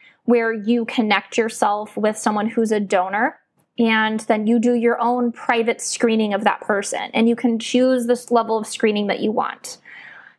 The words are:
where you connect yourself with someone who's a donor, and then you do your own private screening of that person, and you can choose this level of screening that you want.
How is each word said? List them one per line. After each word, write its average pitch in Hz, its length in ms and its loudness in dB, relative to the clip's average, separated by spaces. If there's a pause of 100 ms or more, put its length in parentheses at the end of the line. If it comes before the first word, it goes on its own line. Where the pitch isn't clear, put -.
(240)
where 233 280 2
you 226 320 0
connect 214 520 0
yourself 214 600 -2
with 214 200 0
someone 214 320 0
who's 226 220 0
a 214 80 2
donor, 202 600 -2 (400)
and 220 400 2
then 214 260 0
you 233 140 4
do 240 140 2
your 233 260 0
own 240 320 0
private 233 480 -2
screening 220 540 0
of 202 100 0
that - 160 0
person, - 520 -4
and 226 160 2
you 233 60 4
can 233 240 0
choose 247 480 0
this 240 240 -2
level 226 280 2
of 214 100 -8
screening 208 400 0
that 196 100 -2
you 214 140 -2
want. - 460 -6 (600)